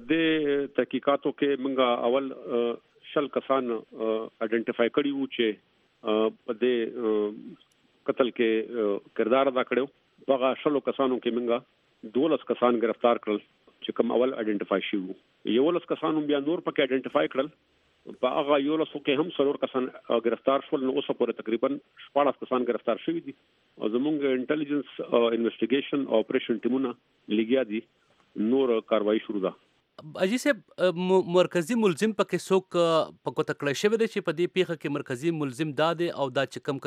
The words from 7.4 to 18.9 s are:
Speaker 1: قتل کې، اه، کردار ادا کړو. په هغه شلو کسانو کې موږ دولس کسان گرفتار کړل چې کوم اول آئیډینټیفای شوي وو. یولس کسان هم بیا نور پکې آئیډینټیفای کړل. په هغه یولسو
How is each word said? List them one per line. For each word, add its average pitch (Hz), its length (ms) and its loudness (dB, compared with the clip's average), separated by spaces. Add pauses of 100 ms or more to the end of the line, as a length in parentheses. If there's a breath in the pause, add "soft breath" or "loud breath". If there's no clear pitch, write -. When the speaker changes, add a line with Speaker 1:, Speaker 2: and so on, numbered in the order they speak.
Speaker 1:
قتل 123 180 0
کې، 113 220 2 (320)
اه، 101 320 -2
کردار 131 400 2
ادا 127 160 0
کړو. 127 140 2 (420)
په 131 60 4
هغه 127 300 0
شلو 147 160 0
کسانو 127 380 0
کې 117 200 -2
موږ 120 240 0 (420)
دولس 131 500 0
کسان 120 260 2
گرفتار 113 480 2
کړل 104 100 0 (460)
چې - 80 -6
کوم 117 200 0
اول 123 220 2
آئیډینټیفای 101 560 -2
شوي 98 180 -2
وو. 95 140 -14 (380)
یولس 165 340 0
کسان 160 220 -2
هم 156 180 -2
بیا 143 60 2
نور 156 200 -2
پکې 160 200 -4
آئیډینټیفای 135 560 0
کړل. 139 200 -4 (680)
په 127 160 2
هغه 147 220 2
یولسو 147 400 -2